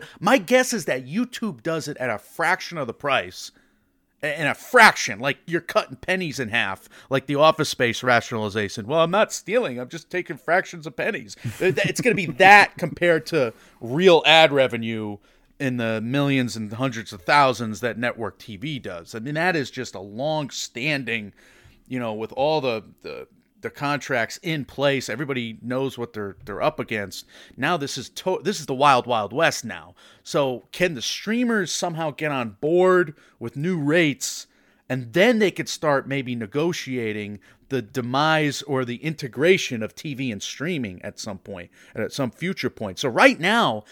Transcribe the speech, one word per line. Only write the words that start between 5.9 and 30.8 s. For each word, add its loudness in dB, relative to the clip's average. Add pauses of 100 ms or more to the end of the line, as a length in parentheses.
pennies -4
in -4
half, -2 (220)
like 0
the -2
Office 6
Space 0
rationalization. 0
"Well, 2
I'm 2
not 2
stealing, -4
I'm -10
just -18
taking -6
fractions -2
of -12
pennies." -6 (240)
Th-, 2
th-, 2
it's -4
gonna 2
be -2
that 8
<laughs> -18
compared 0
to 0 (260)
real 6
ad 10
revenue 0 (420)
in -2
the 0
millions 0
and -8
hundreds -6
of -16
thousands 4
that -2
network -4
T -14
V -8
does. -12
I -10
mean, -8
that 0
is -2
just -10
a -12
long-standing, -6 (540)
you -6
know, -4
with -8
all 0
the, -2 (180)
the -12 (340)
the -8
contracts -4
in -4
place. -2
Everybody -6
knows -4
what -8
they're, -8
they're -8
up 0
against. -8 (300)
Now -2
this -8
is -10
to-, -4
this -4
is -12
the -6
wild, 6
wild 0
west 0
now. -12 (280)
So -2
can 0